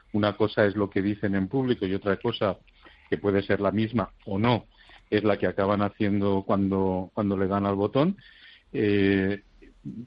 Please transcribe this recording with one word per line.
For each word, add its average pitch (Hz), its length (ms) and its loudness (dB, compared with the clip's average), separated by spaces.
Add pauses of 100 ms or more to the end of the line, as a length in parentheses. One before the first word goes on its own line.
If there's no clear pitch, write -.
(120)
una 104 260 0
cosa 107 280 2
es 98 100 0
lo 101 160 -2
que 98 100 0
dicen 101 320 -2
en 95 140 0
público 123 400 -2
y 95 80 -2
otra 98 220 -2
cosa, 110 380 -2 (540)
que - 80 0
puede 98 240 0
ser 101 200 0
la 98 100 0
misma 107 400 -2 (140)
o 98 120 -4
no, 117 300 2 (420)
es 104 140 2
la 101 140 2
que 101 100 -2
acaban 98 340 0
haciendo 98 640 0
cuando, 95 680 0
cuando 101 200 0
le 95 120 0
dan 98 180 0
al 101 100 0
botón. 131 420 0 (540)
Eh, 101 680 2 (640)